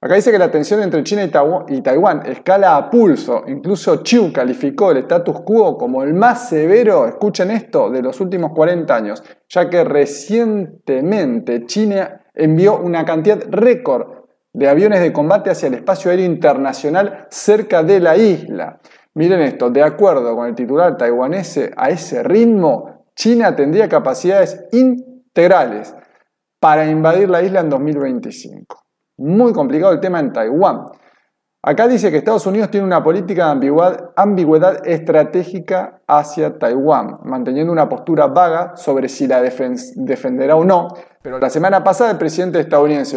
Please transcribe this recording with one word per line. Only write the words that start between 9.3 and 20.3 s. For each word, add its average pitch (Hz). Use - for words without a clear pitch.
ya 180
que 170
recientemente 147
China 202
envió 160
una 170
cantidad 165
récord 185
de 135
aviones 185
de 160
combate 180
hacia 165
el 131
espacio 180
aéreo 185
internacional 151
cerca 202
de 190
la 165
isla. 156
Miren 170
esto, 131
de 131
acuerdo 147